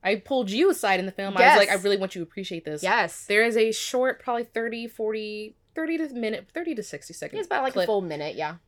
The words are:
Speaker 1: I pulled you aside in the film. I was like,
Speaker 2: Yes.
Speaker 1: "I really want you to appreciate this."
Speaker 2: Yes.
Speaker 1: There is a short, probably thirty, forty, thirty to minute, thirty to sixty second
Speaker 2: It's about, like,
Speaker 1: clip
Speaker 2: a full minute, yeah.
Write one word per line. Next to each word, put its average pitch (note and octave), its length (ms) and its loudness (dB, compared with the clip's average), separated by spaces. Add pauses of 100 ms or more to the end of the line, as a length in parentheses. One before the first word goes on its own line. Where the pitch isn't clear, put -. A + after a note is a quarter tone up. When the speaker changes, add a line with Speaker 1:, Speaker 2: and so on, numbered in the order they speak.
Speaker 1:
I G3 140 2
pulled A#3+ 340 -2
you C#4+ 200 4
aside G3 320 2
in F#3+ 40 -2
the F#3+ 60 -6
film. G3 240 -6
I A#3 140 8
was D4 80 8
like, G3+ 100 6
Speaker 2:
Yes. G3+ 120 2
Speaker 1:
"I F3+ 40 -8
really G3+ 140 2
want F#3 180 -4
you F#3 40 -8
to E3+ 40 -6
appreciate F3 400 -10
this." D3+ 180 -6
Speaker 2:
Yes. F#3+ 440 0
Speaker 1:
There G#3 180 4
is A#3 140 2
a A3 160 4
short, B3+ 480 -2
probably A#3+ 240 -2
thirty, A#3 420 -6
forty, G#3+ 680 -6 (180)
thirty D#4+ 220 -2
to D#4 160 -2
minute, A3 400 -4
thirty E4+ 220 -4
to G#3+ 80 -6
sixty - 300 -14
second - 260 -10
Speaker 2:
It's F4+ 80 -6
about, C4+ 160 0
like, C4 100 -2
Speaker 1:
clip - 100 2
Speaker 2:
a - 40 0
full G#3 140 2
minute, D3+ 360 -6
yeah. D#3 180 -6 (120)